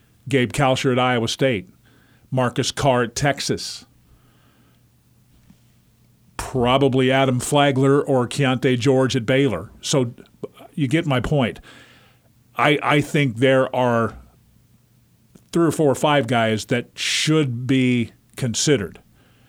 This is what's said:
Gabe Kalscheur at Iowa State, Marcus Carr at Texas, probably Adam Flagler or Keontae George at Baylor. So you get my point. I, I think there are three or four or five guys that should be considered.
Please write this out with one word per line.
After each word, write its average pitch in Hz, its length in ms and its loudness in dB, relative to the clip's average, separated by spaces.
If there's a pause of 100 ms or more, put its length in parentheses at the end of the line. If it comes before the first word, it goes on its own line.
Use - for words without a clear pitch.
(280)
Gabe 123 240 0
Kalscheur 131 400 0
at 123 60 0
Iowa 123 300 0
State, 120 420 -2 (600)
Marcus 123 400 -2
Carr 123 340 2
at 107 100 -8
Texas, - 720 -4 (2500)
probably 127 720 0
Adam 131 300 2
Flagler 139 600 2
or 131 260 0
Keontae 131 500 0
George 131 380 2
at 113 100 -4
Baylor. 131 440 0 (100)
So 123 340 -2 (600)
you 139 140 -2
get 165 180 -2
my 131 140 0
point. 127 400 -2 (960)
I, 143 260 2
I 143 180 2
think 139 360 -2
there 131 380 2
are 117 400 0 (1400)
three 170 140 2
or 147 60 2
four 151 180 2
or 123 40 2
five 147 320 0
guys 113 400 0
that 120 320 -4
should 135 680 -2
be 123 460 0 (240)
considered. 117 640 -2 (480)